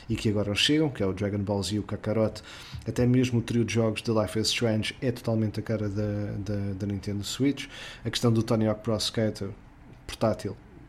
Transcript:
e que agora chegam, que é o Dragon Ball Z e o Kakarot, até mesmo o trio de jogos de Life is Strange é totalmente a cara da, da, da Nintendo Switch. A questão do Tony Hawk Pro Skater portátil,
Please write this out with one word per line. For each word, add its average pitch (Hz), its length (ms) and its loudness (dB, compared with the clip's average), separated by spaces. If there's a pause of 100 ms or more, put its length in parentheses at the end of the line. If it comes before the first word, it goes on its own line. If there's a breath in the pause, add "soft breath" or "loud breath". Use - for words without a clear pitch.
e 113 80 0
que 113 120 0
agora 101 280 2
chegam, 151 340 4
que 107 140 -4
é - 20 2
o 95 60 2
Dragon 101 260 -2
Ball 101 240 0
Z 95 140 -2
e - 20 2
o 98 60 -2
Kakarot, 107 580 0 (420 loud breath)
até 123 220 2
mesmo 123 320 4
o 113 40 2
trio 120 220 2
de 104 100 -2
jogos 113 280 2
de - 80 -2
Life 107 260 2
is 107 120 2
Strange 110 520 0
é 127 120 0
totalmente 110 480 0
a - 20 -2
cara 107 260 -2
da, 104 440 -2 (120)
da, 101 360 -2
da 104 40 -4
Nintendo 101 380 -2
Switch. 135 460 0 (360 loud breath)
A 120 60 -4
questão 120 220 4
do 110 100 4
Tony 110 240 2
Hawk 107 160 0
Pro 110 140 0
Skater 107 540 0 (540)
portátil, 107 520 -2 (320)